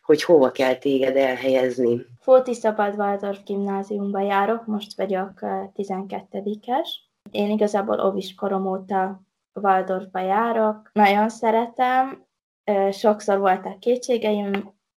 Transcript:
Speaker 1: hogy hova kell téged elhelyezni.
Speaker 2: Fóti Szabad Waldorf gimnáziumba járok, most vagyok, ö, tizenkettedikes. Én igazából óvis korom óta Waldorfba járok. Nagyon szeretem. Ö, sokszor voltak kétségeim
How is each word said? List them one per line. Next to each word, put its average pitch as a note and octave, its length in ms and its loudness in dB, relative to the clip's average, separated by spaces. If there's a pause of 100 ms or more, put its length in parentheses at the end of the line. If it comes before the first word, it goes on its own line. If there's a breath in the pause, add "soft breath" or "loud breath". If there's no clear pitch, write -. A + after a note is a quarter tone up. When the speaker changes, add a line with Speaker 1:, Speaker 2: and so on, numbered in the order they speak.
Speaker 1:
hogy D#3 220 2
hova C#3 280 6
kell C3 240 0
téged C3 400 0
elhelyezni. B2+ 920 2 (140)
Speaker 2:
Fóti C4 340 4
Szabad G#3+ 420 -2
Waldorf G3+ 480 -4
gimnáziumba G3+ 760 -4
járok, G3+ 460 0
most G#3 320 -8
vagyok, G3 440 -4
ö, G3 200 -4 (120)
tizenkettedikes. G3+ 1400 -6 (220)
Én G#3 180 -2
igazából G#3 560 0
óvis F#3+ 300 -4
korom G3 300 -4
óta F#3+ 560 -4 (320)
Waldorfba F#3+ 640 0
járok. G#3+ 720 0
Nagyon G#3 360 4
szeretem. B3 960 0 (380)
Ö, G3 280 2
sokszor G#3 480 2
voltak F#3+ 400 0
kétségeim G#3+ 960 -2 (220)